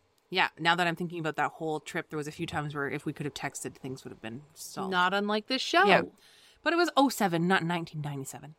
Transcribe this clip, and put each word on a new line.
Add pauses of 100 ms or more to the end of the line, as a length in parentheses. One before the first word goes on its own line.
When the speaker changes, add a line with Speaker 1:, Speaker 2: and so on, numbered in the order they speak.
(300)
Speaker 1:
Yeah, (100)
now
that
I'm
thinking
about
that
whole
trip,
there
was
a
few
times
where
if
we
could
have
texted,
things
would
have
been (120)
solved.
Speaker 2:
Not
unlike
this
show.
Speaker 1:
Yeah. (640)
But
it
was
oh
seven,
not
nineteen
ninety-seven.